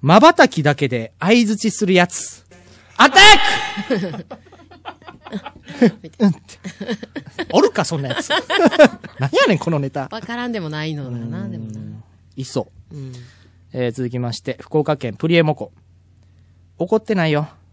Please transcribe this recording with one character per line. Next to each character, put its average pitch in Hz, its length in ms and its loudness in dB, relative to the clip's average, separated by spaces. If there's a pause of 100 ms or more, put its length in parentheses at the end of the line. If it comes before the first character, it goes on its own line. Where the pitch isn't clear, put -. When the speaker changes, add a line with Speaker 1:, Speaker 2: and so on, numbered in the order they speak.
Speaker 1:
瞬 240 460 6
き - 140 -2
だ 143 140 2
け 143 120 -2
で 113 320 -6
相 220 280 4
槌 214 240 0
す - 140 -4
る 190 80 2
や 175 120 4
つ。 - 400 -10 (520)
ア 269 120 6
タ 370 100 4
ッ - 1000 4
ク！ - 100 -14
<laughs> - 1900 -6
う 226 60 2
ん 196 40 4
っ 160 40 0
て。 - 60 -8 (1120)
お 214 100 4
る 453 100 2
か、 - 120 -4
そ 165 140 -6
ん 143 60 -6
な 131 60 -8
や - 120 -6
つ。 - 80 -10 (480)
<laughs> - 420 2
何 135 160 -2
や 523 120 4
ね 202 80 2
ん、 - 40 -4
こ - 120 -4
の 151 80 -2
ネ 135 100 -6
タ。 135 220 -8
Speaker 2:
わ 226 100 -12
か 233 140 -10
ら 247 120 -6
ん 240 40 -8
で 220 80 -6
も 160 100 -8
な 151 160 -8
い 160 80 -6
の 143 120 -10
だ 123 60 -12
な、 117 320 -10
Speaker 1:
う 113 40 -10
ん。 110 40 -10
Speaker 2:
で 113 60 -10
も 110 140 -12
な。 107 80 -12 (560)
Speaker 1:
い 131 100 -10
そ - 260 -8 (200)
う。 - 40 -18
Speaker 2:
う 147 40 -16
ん。 131 140 -16 (600)
Speaker 1:
え 127 140 -4
ー、 117 40 -4
続 123 200 -8
き 123 80 -8
ま 120 140 -6
し - 80 -12
て、 - 200 -10
福 - 160 -6
岡 151 200 -2
県 113 180 -10
プ 160 120 -6
リ 170 80 0
エ 165 80 4
モ 151 120 0
コ。 - 160 -12 (1040)
怒 180 200 -2
っ 214 60 -2
て 214 120 -2
な 165 120 0
い 156 40 0
よ。 147 180 -2 (240)